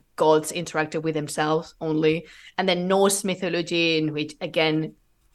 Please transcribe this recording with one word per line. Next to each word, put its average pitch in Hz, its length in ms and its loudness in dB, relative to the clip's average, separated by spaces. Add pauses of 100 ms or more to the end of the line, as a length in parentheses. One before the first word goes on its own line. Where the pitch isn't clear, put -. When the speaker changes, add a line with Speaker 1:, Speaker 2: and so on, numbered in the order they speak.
Speaker 1:
<laughs> - 80 -20
Speaker 2:
Gods 156 380 4
interacted 160 480 -4
with 160 140 -2
themselves 156 680 -2
only. 156 460 0 (300)
And 190 120 2
then 180 180 0
Norse 196 380 4
mythology, 175 720 0
in 156 160 0
which, 151 260 -6
again, 160 540 0 (420)